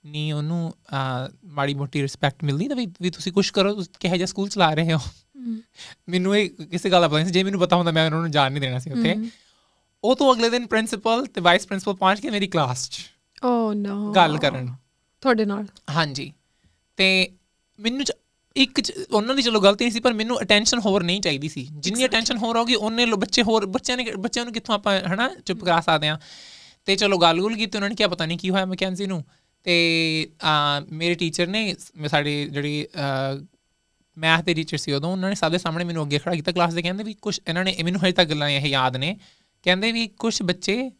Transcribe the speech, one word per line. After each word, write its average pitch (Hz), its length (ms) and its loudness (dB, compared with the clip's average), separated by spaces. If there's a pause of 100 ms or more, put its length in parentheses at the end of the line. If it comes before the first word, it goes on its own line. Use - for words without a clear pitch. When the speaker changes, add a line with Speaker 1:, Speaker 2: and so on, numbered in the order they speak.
Speaker 1:
ਨਹੀਂ 151 280 -6
ਉਹਨੂੰ, 160 400 -4 (180)
ਅਹ, 131 420 -4 (120)
ਮਾੜੀ 143 280 -4
ਮੋਟੀ 139 280 -4
ਰਿਸਪੈਕਟ 139 420 -2
ਮਿਲਦੀ, 147 240 0
ਤਾਂ 285 80 -4
ਵੀ, 240 120 -2 (140)
ਵੀ 180 80 0
ਤੁਸੀਂ 175 220 -8
ਕੁਛ 190 200 2
ਕਰੋ, 202 220 2
ਤੁਸੀਂ 196 260 -6
ਕਿਹੋ 180 160 0
ਜਿਹਾ 180 100 0
ਸਕੂਲ 196 240 -4
ਚਲਾ 170 240 2
ਰਹੇ 165 200 2
ਹੋ? 156 60 2 (380)
Speaker 2:
ਹਮ। 233 240 -8 (480)
Speaker 1:
ਮੈਨੂੰ 185 280 2
ਇਹ 202 120 2
ਕਿਸੇ 170 400 -6
ਗੱਲ 180 120 6
ਦਾ 170 60 4
ਪਤਾ 151 100 2
ਨਹੀਂ 156 80 2
ਸੀ, 190 60 -2
ਜੇ 180 120 2
ਮੈਨੂੰ 196 160 -2
ਪਤਾ 175 160 4
ਹੁੰਦਾ, 170 160 4
ਮੈਂ 160 140 4
ਉਹਨਾਂ 160 140 0
ਨੂੰ 165 120 -2
ਜਾਣ 139 200 4
ਨਹੀਂ 143 100 -2
ਦੇਣਾ 127 180 -2
ਸੀ 135 120 -10
ਉੱਥੇ। 185 240 2
Speaker 2:
ਹਮ। 220 140 -4 (760)
Speaker 1:
ਉਹ 247 120 4
ਤੋਂ 262 200 6
ਅਗਲੇ 233 140 2
ਦਿਨ 240 180 -2
ਪ੍ਰਿੰਸੀਪਲ 226 580 0
ਤੇ - 160 -8
ਵਾਈਸ 175 260 4
ਪ੍ਰਿੰਸੀਪਲ 196 260 -4
ਪਹੁੰਚ 190 260 2
ਕੇ 202 100 -8
ਮੇਰੀ 202 180 -2
ਕਲਾਸ 143 420 -2
'ਚ - 100 -12 (460)
Speaker 2:
Oh 220 420 0
no। 208 280 -4
Speaker 1:
ਗੱਲ 160 220 6
ਕਰਨ। 135 380 -2 (460)
Speaker 2:
ਤੁਹਾਡੇ 220 240 2
ਨਾਲ? 202 200 -4 (240)
Speaker 1:
ਹਾਂਜੀ। 143 440 -2 (640)
ਤੇ 190 340 2 (480)
ਮੈਨੂੰ 247 260 -4
ਚ-, - 60 -4 (440)
ਇੱਕ 262 260 2
ਚ-, - 120 -4 (180)
ਉਹਨਾਂ 226 240 2
ਦੀ 277 60 0
ਚਲੋ 226 180 2
ਗਲਤੀ 202 260 4
ਨਹੀਂ 240 60 0
ਸੀ, 226 80 -4
ਪਰ 247 140 2
ਮੈਨੂੰ 220 280 -4
ਅਟੈਂਸ਼ਨ 214 380 2
ਹੋਰ 196 240 2
ਨਹੀਂ 180 180 0
ਚਾਹੀਦੀ 151 280 -2
ਸੀ। 147 120 -10
ਜਿੰਨੀ 147 180 -14
Speaker 2:
Exactly। 226 300 0
Speaker 1:
ਅਟੈਂਸ਼ਨ 233 280 0
ਹੋਰ 226 200 0
ਹੋਊਗੀ, 233 180 2
ਉਨੇ 226 300 0
ਲੋ-, 220 120 2
ਬੱਚੇ 214 240 0
ਹੋਰ, 220 240 2
ਬੱਚਿਆਂ 247 320 -4
ਨੇ, 240 220 -6
ਬੱਚਿਆਂ 240 260 -4
ਨੂੰ 240 80 -12
ਕਿੱਥੋਂ 220 220 -2
ਆਪਾਂ, 202 260 0
ਹਨਾ, 214 340 -2 (100)
ਚੁੱਪ 180 200 -6
ਕਰਾ 165 160 4
ਸਕਦੇ 156 260 2
ਹਾਂ? 156 100 -2 (680)
ਤੇ 196 100 2
ਚਲੋ 202 220 2
ਗੱਲ-ਗੁੱਲ 175 380 4
ਕੀਤੀ, 220 220 -4
ਉਹਨਾਂ 202 120 -2
ਨੇ 214 60 -6
ਕਿਹਾ 208 120 0
ਪਤਾ 170 180 -2
ਨਹੀਂ 170 120 -4
ਕੀ 185 120 -4
ਹੋਇਆ 190 160 0
ਮੈਕੈਂਜ਼ੀ 185 400 -4
ਨੂੰ। 185 200 -4 (380)
ਤੇ, 165 680 2 (140)
ਅਹ, 147 480 2
ਮੇਰੇ 170 240 -2
ਟੀਚਰ 170 320 -2
ਨੇ 202 320 -4
ਸ-, - 280 -12
ਸਾਡੇ 147 380 0
ਜਿਹੜੀ, 147 500 -6
ਅਹ, 139 500 -4 (720)
ਮੈਥ 160 240 2
ਦੇ 170 120 0
ਟੀਚਰ 160 240 -4
ਸੀ - 140 -4
ਉਦੋਂ, 143 200 -2
ਉਹਨਾਂ 190 180 -4
ਨੇ 202 60 -2
ਸਭ 160 160 0
ਦੇ 170 60 0
ਸਾਹਮਣੇ 170 260 -4
ਮੈਨੂੰ 165 200 -4
ਅੱਗੇ 143 160 -2
ਖੜਾ 170 160 -2
ਕੀਤਾ 156 160 -4
ਕਲਾਸ 175 220 2
ਦੇ, 175 80 -2
ਕਹਿੰਦੇ 185 220 -4
ਵੀ 214 100 -8
ਕੁਛ - 340 -8
ਇਹਨਾਂ 175 160 -2
ਨੇ, 185 80 0
ਇਹ 175 120 -4
ਮੈਨੂੰ 180 200 0
ਹਜੇ 185 80 4
ਤੱਕ 175 180 2
ਗੱਲਾਂ 151 200 0
ਇਹ 143 180 0
ਯਾਦ 131 300 2
ਨੇ, 160 220 -4 (440)
ਕਹਿੰਦੇ 190 280 2
ਵੀ 226 160 -2
ਕੁਛ - 340 -4
ਬੱਚੇ 196 580 -2